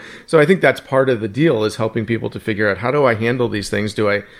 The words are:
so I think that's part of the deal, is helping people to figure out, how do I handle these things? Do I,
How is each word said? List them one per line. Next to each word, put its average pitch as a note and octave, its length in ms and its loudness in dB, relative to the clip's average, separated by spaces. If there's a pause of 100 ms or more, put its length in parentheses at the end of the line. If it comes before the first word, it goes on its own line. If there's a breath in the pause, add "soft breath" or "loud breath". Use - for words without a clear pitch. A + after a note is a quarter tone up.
(260 loud breath)
so D#3+ 140 2
I D3 40 6
think F3 160 2
that's C3+ 200 2
part C3+ 280 0
of A#2 120 0
the A2 80 -4
deal, A#2+ 340 2
is G#2 140 -2
helping A2 280 -2
people A2+ 260 -4
to G2+ 100 -12
figure G#2+ 280 -2
out, F#2+ 100 0
how A#2+ 120 -2
do C#3+ 140 2
I A#2+ 100 4
handle A#2 340 -2
these G2+ 220 -6
things? G#2 240 -2
Do G#2 160 0
I, G2+ 140 -2 (160 loud breath)